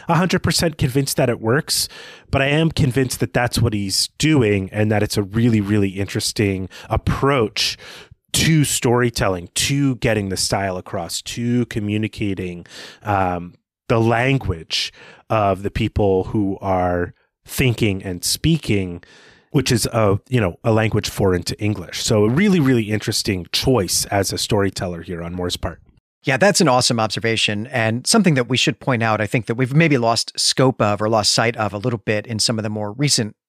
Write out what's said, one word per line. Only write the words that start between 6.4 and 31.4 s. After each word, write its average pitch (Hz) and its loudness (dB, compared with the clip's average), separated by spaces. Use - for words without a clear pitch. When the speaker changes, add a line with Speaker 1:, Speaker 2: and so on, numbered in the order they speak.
Speaker 1:
approach - 0
to 156 4
storytelling, 117 0
to 139 0
getting 107 0
the 92 -4
style 98 -2
across, 90 -8
to 120 -2
communicating, 104 -4
um, 90 -2
the 117 2
language 117 0
of 101 2
the 101 -4
people 98 0
who 98 -2
are 90 -2
thinking 110 0
and 90 -8
speaking, 101 -2
which 135 0
is 110 0
a, 104 2
you 123 2
know, 87 -2
a 117 2
language 107 0
foreign 92 0
to - -8
English. 98 -4
So 104 2
a 107 4
really, 185 4
really 117 2
interesting 104 -2
choice 117 0
as 101 0
a 98 -6
storyteller 95 -2
here 85 -10
on 85 -10
Moore's 90 -4
part. - -10
Speaker 2:
Yeah, 135 0
that's 190 4
an 165 4
awesome 123 2
observation 110 -2
and 117 -2
something 185 4
that 123 0
we 127 0
should - 0
point 117 0
out. 110 2
I 104 0
think 120 -2
that 113 -4
we've 127 -2
maybe 151 4
lost 117 0
scope - 2
of 104 0
or 107 0
lost 110 2
sight 117 2